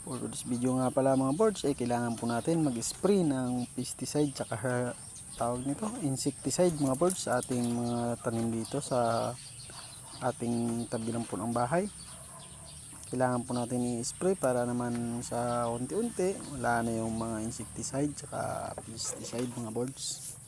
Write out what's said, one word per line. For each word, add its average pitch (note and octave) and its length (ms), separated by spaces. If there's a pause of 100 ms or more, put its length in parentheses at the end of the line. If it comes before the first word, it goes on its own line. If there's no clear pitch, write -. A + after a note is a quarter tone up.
For C3 160
today's A#2 240
video B2 320
nga B2+ 160
pala C3+ 240
mga C3+ 240
birds, G#3+ 240
ay C#3+ 160
kailangan A#2+ 400
po A#2 80
natin A#2 320
mag-spray D#3 640
ng B2 480
pesticide C3+ 640
tsaka A#2+ 240
her-, B2 360 (440)
tawag B2 240
nito, C#3+ 240 (160)
insecticide C#3+ 720
mga C#3 240
birds F3+ 240
sa B2 160
ating A#2+ 320
mga A#2+ 480
tanim A#2 320
dito A2+ 320
sa A#2 480 (880)
ating A#2 720
tabi A2+ 240
lang A#2 80
po G2+ 160
ng A2+ 160
bahay. D3 320 (1300)
Kailangan B2+ 320
po B2 80
natin B2 480
i-spray F#3 320
para B2 320
naman A#2+ 560
sa A#2+ 480
unti-unti, F#3 640 (240)
wala A#2+ 240
na A#2 160
yung A2+ 160
mga A2+ 320
insecticide C3 640
tsaka - 720
pesticide A#2 720
mga A#2 160
birds. - 640 (120)